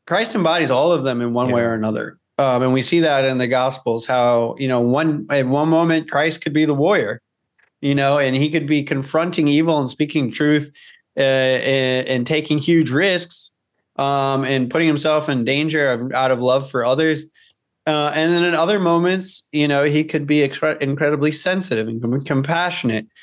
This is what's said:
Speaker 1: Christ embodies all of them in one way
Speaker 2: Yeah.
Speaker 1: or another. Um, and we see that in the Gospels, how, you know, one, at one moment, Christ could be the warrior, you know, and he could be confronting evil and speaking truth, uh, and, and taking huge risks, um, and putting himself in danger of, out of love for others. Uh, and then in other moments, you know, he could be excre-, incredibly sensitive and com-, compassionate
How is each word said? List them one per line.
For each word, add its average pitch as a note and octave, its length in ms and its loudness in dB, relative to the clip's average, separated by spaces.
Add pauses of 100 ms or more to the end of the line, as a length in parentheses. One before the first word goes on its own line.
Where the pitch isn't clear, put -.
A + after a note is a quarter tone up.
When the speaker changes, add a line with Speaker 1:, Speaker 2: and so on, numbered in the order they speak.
Speaker 1:
Christ A3 280 -2
embodies E3 360 0
all D3+ 200 2
of D3+ 120 0
them B2 180 -2
in A#2+ 120 -2
one B2+ 180 0
way A#2+ 100 2
Speaker 2:
Yeah. A#2 60 2
Speaker 1:
or A2+ 60 -2
another. A2 440 -4 (200)
Um, C3 260 2
and B2+ 100 2
we C3 80 2
see E3+ 200 0
that C#3+ 240 2
in C3 120 0
the B2+ 100 0
Gospels, B2+ 580 -2
how, A#2+ 520 2
you C#3 100 -4
know, B2+ 140 0
one, D3 480 0
at C#3 180 0
one D3 220 0
moment, D#3+ 400 2
Christ D#3 320 -2
could D3+ 120 -6
be D3+ 120 2
the D3 80 2
warrior, D3 480 0 (600)
you C#3 140 0
know, C#3 220 2
and C3+ 180 0
he C#3+ 140 2
could D3+ 180 -2
be D3 160 0
confronting D#3 640 -2
evil D3+ 320 2
and C3 100 -2
speaking D3 420 -2
truth, D3 400 0 (460)
uh, C#3+ 40 2
and, C3 880 2
and B2 200 -2
taking D3+ 300 0
huge D#3 320 2
risks, F3 640 -2 (460)
um, C3+ 460 0
and C3 280 -2
putting E3 160 0
himself D3+ 420 0
in B2+ 160 0
danger D3 460 0
of, B2 220 -4
out C3 180 0
of B2 100 0
love C3+ 280 0
for B2 140 -2
others. D3+ 420 0 (600)
Uh, D3+ 300 0
and E3 180 0
then F3 100 2
in F3 120 0
other F#3 240 0
moments, F3+ 720 0
you D3 160 0
know, C#3+ 160 2
he D3+ 200 2
could D3+ 220 -4
be D3+ 220 2
excre-, D3+ 340 -4
incredibly D3 500 0
sensitive D3+ 560 -2
and A2+ 140 -8
com-, B2+ 220 -2
compassionate C#3+ 840 -2 (180)